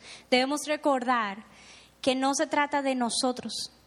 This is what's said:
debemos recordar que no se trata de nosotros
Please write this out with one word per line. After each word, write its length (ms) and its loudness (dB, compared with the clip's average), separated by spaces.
debemos 380 2
recordar 800 0
que 120 2
no 200 2
se 120 0
trata 360 0
de 120 0
nosotros 800 -2